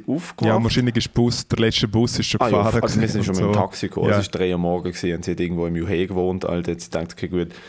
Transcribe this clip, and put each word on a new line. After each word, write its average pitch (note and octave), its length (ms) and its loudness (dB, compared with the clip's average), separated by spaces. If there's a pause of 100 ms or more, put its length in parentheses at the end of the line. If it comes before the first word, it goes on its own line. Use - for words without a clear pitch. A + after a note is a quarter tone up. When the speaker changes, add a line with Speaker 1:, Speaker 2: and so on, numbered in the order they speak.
Speaker 1:
aufgewacht. C#3 400 -4
Speaker 2:
Ja, A2 160 4
wahrscheinlich A#2+ 340 2
ist A2 120 0
der - 60 -14
Bus, A#2+ 340 2
der B2 100 0
letzte A2+ 300 2
Bus A2 320 2
ist G#2+ 60 -2
schon - 140 -2
Speaker 1:
Ah, B2 80 4
ja, A2 140 4
Speaker 2:
gefahren A2 200 2
Speaker 1:
also A2 180 2
wir A2 80 2
sind G#2+ 120 0
Speaker 2:
und - 60 0
Speaker 1:
schon F#2+ 80 0
mit F#2 100 2
dem G2+ 100 2
Speaker 2:
so. G#2 60 4
Speaker 1:
Taxi G2 280 -4
gekommen. - 220 0
Speaker 2:
Ja. G#2 80 4
Speaker 1:
Es G2+ 40 2
ist - 80 -6
drei F2+ 220 0
Uhr F2+ 60 0
morgens F2 420 -2
gewesen F2 160 -2
und E2+ 80 -8
sie F2+ 80 -2
hat F2 80 -4
irgendwo E2+ 260 -2
im E2+ 80 -2
Juhe E2+ 320 0
gewohnt, F#2 380 -2
Alter, F2 280 -2
hat E2+ 80 -6
sie - 100 -16
gedacht, F2 220 -6
okay, - 160 -8
gut. F2 200 -2 (200)